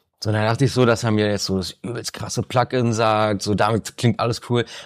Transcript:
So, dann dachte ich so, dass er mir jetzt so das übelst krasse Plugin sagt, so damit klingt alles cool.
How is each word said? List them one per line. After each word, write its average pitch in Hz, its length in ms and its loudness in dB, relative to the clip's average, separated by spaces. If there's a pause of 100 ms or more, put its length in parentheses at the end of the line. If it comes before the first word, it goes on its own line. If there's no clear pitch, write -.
(220)
So, 107 120 -2
dann 107 120 0
dachte 117 200 2
ich - 80 0
so, 127 120 4
dass 117 200 2
er 110 60 2
mir 107 180 2
jetzt 101 160 -2
so 95 100 -2
das 92 260 -4
übelst 120 300 -8
krasse - 320 -6
Plugin 123 480 0
sagt, 107 500 2
so 104 140 0
damit 104 400 0
klingt 117 240 2
alles 117 300 -2
cool. 120 160 2 (200)